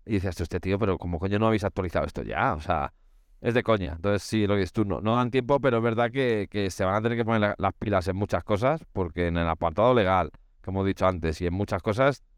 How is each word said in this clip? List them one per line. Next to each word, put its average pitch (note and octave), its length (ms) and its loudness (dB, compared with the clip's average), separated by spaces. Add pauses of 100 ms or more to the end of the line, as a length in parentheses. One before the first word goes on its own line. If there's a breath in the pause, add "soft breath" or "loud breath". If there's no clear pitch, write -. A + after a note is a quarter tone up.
y G#2+ 80 -4
dices, F#2 280 -2
"Este F2+ 180 -4
tío, F#2+ 200 -2
pero G2 180 0
¿cómo E2+ 200 -4
coño G2 220 -2
no A2 80 2
habéis G#2+ 160 2
actualizado F#2 420 -2
esto C#2 180 -8
ya?". F2+ 320 -2
O D#2 40 -8
sea, D#2 320 -2 (480)
es A#2 140 -2
de A#2 100 2
coña. F#2+ 300 0
Entonces, G2 300 -2
sí, G#2+ 240 0
lo G#2 80 2
que G2+ 60 2
dices F2+ 120 -4
tú, A2 120 2
no, F2 140 -2
no A2 160 0
dan B2 160 0
tiempo, C3 300 2
pero A#2+ 160 2
es A2+ 60 0
verdad A#2 280 0
que, A#2 380 0
que G2+ 200 -2
se G2 140 -4
van F#2+ 120 2
a G#2+ 60 2
tener A#2 160 0
que A#2 80 0
poner A2+ 160 2
la, G#2 160 0
las F#2+ 160 0
pilas F#2 360 0
en F#2 80 -4
muchas G2 260 -2
cosas, B2+ 380 0 (100)
porque F2 360 -2
en E2+ 100 0
el E2+ 100 0
apartado E2+ 460 2
legal, F#2 380 2 (300)
como F#2+ 220 -4
he G2 40 2
dicho F#2+ 200 0
antes, E2 340 0
y F2 60 0
en E2+ 60 0
muchas G2 280 -2
cosas, C3+ 420 0 (140)